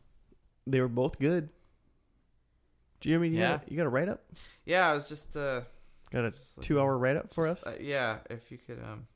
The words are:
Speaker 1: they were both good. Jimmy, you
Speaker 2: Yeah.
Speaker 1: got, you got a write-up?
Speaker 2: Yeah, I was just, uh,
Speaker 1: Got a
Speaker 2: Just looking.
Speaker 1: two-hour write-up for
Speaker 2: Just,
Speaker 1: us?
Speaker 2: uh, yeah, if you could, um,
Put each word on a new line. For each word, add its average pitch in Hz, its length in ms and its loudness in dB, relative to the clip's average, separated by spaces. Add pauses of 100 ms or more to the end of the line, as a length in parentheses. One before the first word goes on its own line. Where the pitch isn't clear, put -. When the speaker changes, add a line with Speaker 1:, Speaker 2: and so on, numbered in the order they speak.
(640)
Speaker 1:
they 131 160 2
were 127 60 2
both 123 320 0
good. 156 300 2 (1500)
Jimmy, 165 280 4
you 160 100 2
Speaker 2:
Yeah. 127 180 2
Speaker 1:
got, - 140 -12
you 139 60 -4
got 170 80 2
a 135 40 2
write-up? 151 340 0 (420)
Speaker 2:
Yeah, 175 240 4
I 151 60 4
was 147 120 -4
just, - 300 -10
uh, 135 240 -2 (540)
Speaker 1:
Got 120 100 2
a 110 60 -2
Speaker 2:
Just - 260 -20
looking. - 120 -8
Speaker 1:
two-hour 135 280 4
write-up 127 360 0
for 165 120 0
Speaker 2:
Just, 170 220 -2
Speaker 1:
us? - 60 -8
Speaker 2:
uh, - 60 -12
yeah, 123 380 -2 (120)
if 117 220 -14
you 120 60 -16
could, 120 220 -14
um, 113 260 -12 (100)